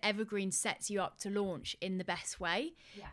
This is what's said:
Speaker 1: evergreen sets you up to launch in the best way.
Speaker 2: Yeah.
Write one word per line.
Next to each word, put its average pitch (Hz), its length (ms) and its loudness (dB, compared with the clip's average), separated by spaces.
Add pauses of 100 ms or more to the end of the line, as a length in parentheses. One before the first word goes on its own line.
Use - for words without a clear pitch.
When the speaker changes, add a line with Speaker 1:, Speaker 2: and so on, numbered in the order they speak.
Speaker 1:
evergreen 208 480 2
sets - 380 0
you 202 120 2
up - 180 -2
to 202 100 -4
launch 196 520 0
in 185 160 0
the 185 80 0
best - 340 -2
way. 196 340 2 (240)
Speaker 2:
Yeah. 202 160 -10